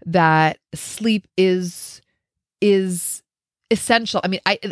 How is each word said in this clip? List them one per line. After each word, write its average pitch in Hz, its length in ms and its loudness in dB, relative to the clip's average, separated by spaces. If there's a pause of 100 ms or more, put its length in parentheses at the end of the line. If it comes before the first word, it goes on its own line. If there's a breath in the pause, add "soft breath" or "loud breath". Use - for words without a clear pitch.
that 160 520 2 (160)
sleep 214 520 -4 (100)
is, 185 640 0 (640)
is 190 600 0 (480)
essential. 226 540 0
I 180 40 0
mean, 185 180 -4
I, 202 120 0 (120)